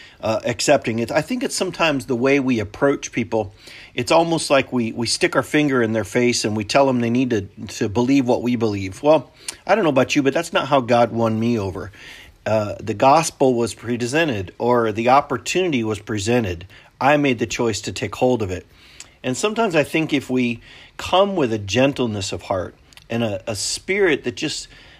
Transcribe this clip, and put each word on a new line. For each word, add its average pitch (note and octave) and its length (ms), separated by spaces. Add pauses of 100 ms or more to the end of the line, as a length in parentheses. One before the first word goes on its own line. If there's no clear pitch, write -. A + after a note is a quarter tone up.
(200)
uh, A2 240
accepting. B2 560
It, A#2 120
I D#3 100
think B3+ 220
it's - 120
sometimes D#3+ 500
the C3 100
way C3+ 240
we B2+ 200
approach C#3 520
people. A2 420 (400)
It's A#2+ 180
almost E3 380
like C3+ 240
we, A#2 180
we A2+ 160
stick - 280
our C3 80
finger C#3+ 380
in A2+ 120
their A2 100
face B2 400
and G#2+ 140
we G#2+ 80
tell C#3 200
them B2+ 140
they A#2 100
need B2 200
to, G#2+ 120 (360)
to A2+ 120
believe B2 380
what G#2 140
we B2 140
believe. G2+ 460
Well, D3+ 300 (340)
I F#3+ 100
don't A3 80
know D#3 60
about C3 260
you, C#3+ 80
but C3+ 100
that's E3 200
not E3 140
how C3+ 140
God A#2 300
won A2 280
me A#2 180
over. G2 340 (540)
Uh, G#2+ 360
the G#2+ 120
gospel C3+ 600
was A#2 200
presented, A#2+ 840
or A#2 340
the A#2 160
opportunity C#3 760
was G#2+ 180
presented. G#2 680 (320)
I C#3+ 160
made C#3 240
the A2+ 80
choice A#2 340
to G#2 120
take G2 220
hold B2+ 260
of F#2 100
it. F2 160 (560)
And B2+ 140
sometimes G#3+ 380
I D3 80
think D#3+ 280
if C#3 180
we B2 300 (380)
come G3 380
with B2+ 180
a A2 40
gentleness G#2+ 760
of F2 100
heart F2+ 320 (340)
and A#2 140
a, G2+ 260
a G#2+ 60
spirit F#3 720
that B2 100
just - 320 (320)